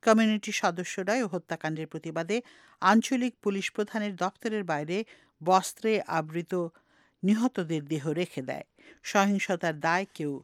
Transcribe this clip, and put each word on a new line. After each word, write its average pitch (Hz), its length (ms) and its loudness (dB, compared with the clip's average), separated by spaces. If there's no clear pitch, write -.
কমিউনিটির 220 600 4
সদস্যরাই 190 600 -2
হত্যাকাণ্ডের 160 680 -6
প্রতিবাদে 165 460 -4
আঞ্চলিক 226 500 4
পুলিশ 196 280 -2
প্রধানের 208 460 -4
দপ্তরের 202 480 -4
বাইরে 160 340 -2
বস্ত্রে 185 520 2
আবৃত 160 420 -4
নিহতদের 190 640 0
দেহ 143 280 -4
রেখে 160 300 -4
দেয়। - 240 -8
সহিংসতার 196 760 0
দায় 175 340 0
কেউ 147 180 -4